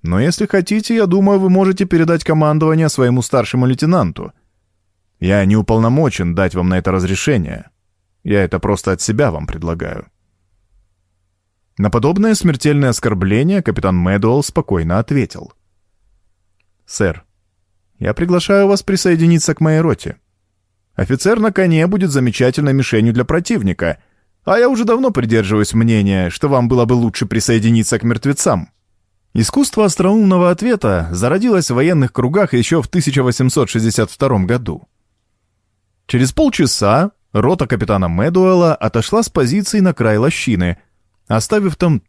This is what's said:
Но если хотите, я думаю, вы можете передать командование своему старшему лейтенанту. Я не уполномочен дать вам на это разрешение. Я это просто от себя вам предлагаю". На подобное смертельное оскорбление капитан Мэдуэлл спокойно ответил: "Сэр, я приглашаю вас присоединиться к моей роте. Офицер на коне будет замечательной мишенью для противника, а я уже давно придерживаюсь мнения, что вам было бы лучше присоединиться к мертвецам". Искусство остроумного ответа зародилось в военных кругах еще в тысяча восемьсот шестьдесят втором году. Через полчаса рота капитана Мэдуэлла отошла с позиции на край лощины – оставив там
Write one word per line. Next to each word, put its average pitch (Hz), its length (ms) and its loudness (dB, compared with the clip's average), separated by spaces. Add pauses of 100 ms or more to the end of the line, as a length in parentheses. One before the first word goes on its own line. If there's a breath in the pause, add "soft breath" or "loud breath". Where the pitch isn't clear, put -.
Но 87 180 0
если 175 260 -2
хотите, 208 480 -2
я 220 120 2
думаю, 196 320 2
вы 190 120 2
можете 190 340 2
передать 165 400 0
командование 156 640 2
своему 127 340 2
старшему 127 440 0
лейтенанту. 131 680 -2 (840)
Я 98 260 2
не 101 120 4
уполномочен 113 760 0
дать 90 200 0
вам 92 160 0
на 92 80 0
это 92 140 -2
разрешение. 92 800 -2 (540)
Я 101 180 0
это 92 160 -2
просто 98 340 -2
от 90 80 -4
себя 107 300 0
вам 78 160 -8
предлагаю". 82 600 -8 (1700)
На 101 140 0
подобное 175 440 2
смертельное 143 560 0
оскорбление 113 720 0
капитан 95 340 -2
Мэдуэлл 101 460 2
спокойно 87 560 -2
ответил: - 540 -4 (1300)
"Сэр, - 400 -4 (720)
я 90 160 -4
приглашаю 180 540 2
вас 202 140 0
присоединиться 170 720 2
к - 60 -8
моей 156 200 2
роте. - 380 -4 (760)
Офицер 139 460 0
на 214 120 0
коне 170 340 2
будет 185 240 0
замечательной 131 640 0
мишенью 117 400 2
для 127 100 0
противника, 139 720 -2 (460)
а 196 140 2
я 247 100 2
уже 247 160 0
давно 240 260 0
придерживаюсь 107 600 0
мнения, 101 560 2
что 143 200 -4
вам 127 200 0
было 123 160 2
бы 120 100 0
лучше 117 320 -2
присоединиться 113 720 0
к - 40 -8
мертвецам". 117 680 -2 (600)
Искусство 220 520 0
остроумного 185 680 2
ответа 170 600 -2
зародилось 170 580 0
в 123 40 -2
военных 143 380 2
кругах 156 400 0
еще 131 300 0
в 110 60 -10
тысяча 143 340 0
восемьсот 127 480 0
шестьдесят 110 400 0
втором 113 360 0
году. 117 400 -4 (1200)
Через 131 260 0
полчаса 156 800 0 (200)
рота 120 340 0
капитана 98 420 0
Мэдуэлла 170 640 2
отошла 117 480 -2
с - 80 -6
позиции 190 500 0
на 185 140 2
край 107 240 0
лощины – 92 600 0 (500 soft breath)
оставив 175 480 -2
там 160 320 0